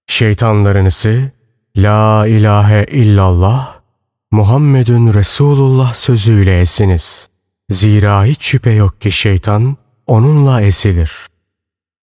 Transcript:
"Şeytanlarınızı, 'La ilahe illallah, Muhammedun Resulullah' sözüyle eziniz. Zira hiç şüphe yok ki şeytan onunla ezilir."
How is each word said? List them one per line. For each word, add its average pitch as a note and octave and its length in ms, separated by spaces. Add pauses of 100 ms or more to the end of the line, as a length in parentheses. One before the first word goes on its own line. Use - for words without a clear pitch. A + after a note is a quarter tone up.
"Şeytanlarınızı, G#2+ 1200 (460)
'La G#2+ 500
ilahe G#2+ 640
illallah, G2+ 840 (560)
Muhammedun A#2 840
Resulullah' C3 800
sözüyle G2+ 680
eziniz. F2+ 680 (420)
Zira G2+ 540
hiç C#3+ 180
şüphe - 280
yok G#2 300
ki G#2 100
şeytan G#2+ 640 (300)
onunla C3 560
ezilir." F#2 480 (1000)